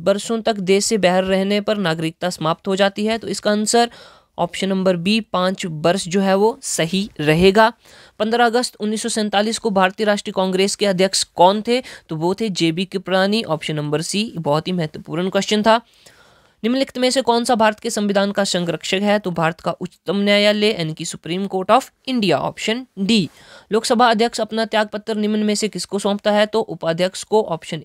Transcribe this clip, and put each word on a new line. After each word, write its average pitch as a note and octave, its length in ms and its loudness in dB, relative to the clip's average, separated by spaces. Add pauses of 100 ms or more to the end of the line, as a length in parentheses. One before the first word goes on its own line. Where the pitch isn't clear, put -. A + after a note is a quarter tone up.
वर्षों G3+ 360 0
तक A3 160 -2
देश G3 280 2
से A3+ 140 0
बाहर F#3 260 2
रहने G3 360 0
पर G#3 160 -2
नागरिकता E3 540 -2
समाप्त E3 380 -4
हो F#3+ 80 0
जाती G3+ 300 0
है? A3+ 120 -2
तो G3+ 100 -10
इसका G#3 220 -2
आंसर A3+ 400 2 (480)
ऑप्शन F3 300 -4
नंबर F#3+ 280 2
बी, G3+ 240 0
पाँच F#3 460 -2
वर्ष E3+ 420 0
जो F#3+ 120 0
है F#3+ 140 2
वो A3 280 2
सही F#3 480 -2 (100)
रहेगा। F#3+ 520 6 (460)
पन्द्रह A3+ 280 2
अगस्त A#3+ 340 -2
उन्नीस G#3+ 220 -2
सौ A#3 60 -4
सैंतालीस G#3+ 500 -2
को - 120 -2
भारतीय F#3+ 360 0
राष्ट्रीय G#3 300 0
कांग्रेस F#3+ 380 0
के G3+ 120 -2
अध्यक्ष F#3+ 360 2
कौन G3 460 2
थे? B3 140 0 (260)
तो D#3+ 80 -6
वो E3+ 180 0
थे A3+ 140 -4
जेबी E3+ 360 0
कृपलानी, G3 580 0
ऑप्शन D#3 320 -4
नंबर D3+ 280 -2
सी। G#3 340 -4
बहुत D#3 320 0
ही F3+ 40 -2
महत्वपूर्ण E3+ 560 -4
क्वेश्चन G3+ 340 0
था। A3+ 180 4 (840)
निम्नलिखित C4 340 -2
में B3+ 120 0
से B3+ 120 0
कौन A#3 220 2
सा B3 100 0
भारत G#3+ 260 2
के A#3 100 -6
संविधान G3+ 420 0
का G3 120 0
संरक्षक F3 580 -2
है? G#3 160 2
तो F#3+ 120 -6
भारत E3 300 -2
का F3 100 -4
उच्चतम - 460 -8
न्यायालय, G#3 500 2
यानी E3+ 280 -2
कि D#3+ 100 -10
सुप्रीम F3 420 -6
कोर्ट F#3 240 -4
of B3 200 2 (180)
इंडिया, F3 300 2
ऑप्शन A3 480 -6 (120)
डी। G3 320 2 (420)
लोकसभा A3+ 380 2
अध्यक्ष A#3 300 0
अपना A3 240 -2
त्यागपत्र G#3+ 500 -4
निम्न G#3+ 240 -2
में G#3 160 0
से G#3 140 -2
किसको F#3+ 300 -8
सौंपता G3+ 340 -2
है? G#3 140 2
तो A3 140 -2
उपाध्यक्ष E3+ 640 -4
को, G#3+ 200 2
ऑप्शन D#3+ 420 -8